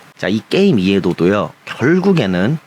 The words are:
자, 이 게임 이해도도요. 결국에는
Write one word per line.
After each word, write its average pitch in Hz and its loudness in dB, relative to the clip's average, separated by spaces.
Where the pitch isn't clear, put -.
자, 87 -6
이 107 -2
게임 190 2
이해도도요. 92 0
결국에는 147 0